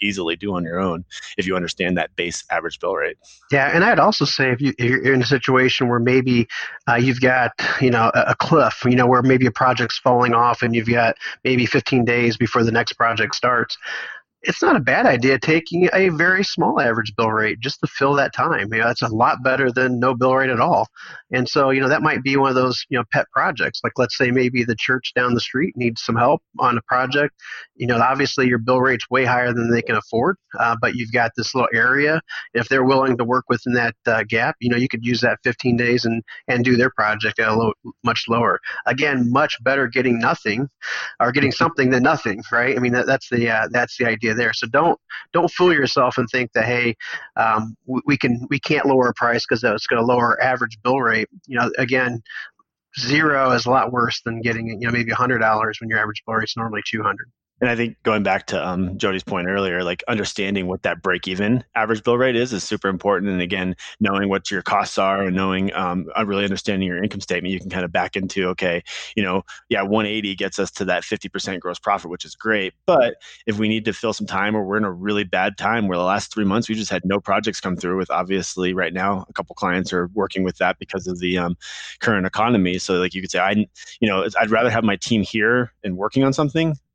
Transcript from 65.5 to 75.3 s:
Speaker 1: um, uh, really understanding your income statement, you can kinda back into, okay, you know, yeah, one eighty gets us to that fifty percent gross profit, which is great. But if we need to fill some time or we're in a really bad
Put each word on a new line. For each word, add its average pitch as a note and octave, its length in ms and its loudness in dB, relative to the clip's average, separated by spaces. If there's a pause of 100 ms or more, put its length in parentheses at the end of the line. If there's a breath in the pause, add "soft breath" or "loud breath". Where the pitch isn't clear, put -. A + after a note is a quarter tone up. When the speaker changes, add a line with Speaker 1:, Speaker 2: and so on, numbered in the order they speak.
Speaker 1:
um, F2+ 320 -4 (120)
uh, G#2+ 80 0
really G2+ 200 -2
understanding F#2+ 420 -2
your F2+ 160 -4
income G2+ 160 -6
statement, F2+ 320 -4
you F2+ 80 -4
can F#2+ 100 -12
kinda F2+ 200 -4
back F2+ 260 -2
into, F#2+ 320 -4
okay, F2+ 340 -2 (360 loud breath)
you G#2+ 60 0
know, F#2 200 -2 (240 loud breath)
yeah, G#2 140 -2
one G#2+ 240 0
eighty G#2 300 -4
gets F#2+ 220 -6
us F#2+ 140 -2
to - 140 -6
that F2+ 180 0
fifty - 240 -8
percent F#2+ 320 -8
gross F2 200 -10
profit, F#2 300 -2
which F2 140 -12
is D#2+ 100 -20
great. G#2 420 -4 (100)
But C3+ 300 2 (300 loud breath)
if G#2 140 -4
we G#2+ 80 0
need A2 160 -2
to A2+ 80 -2
fill G#2+ 220 -4
some G#2 120 -8
time G2 300 -2
or G#2+ 80 -2
we're G2 140 -4
in G#2+ 80 0
a G2 80 -4
really G2+ 320 -4
bad F#2+ 320 -2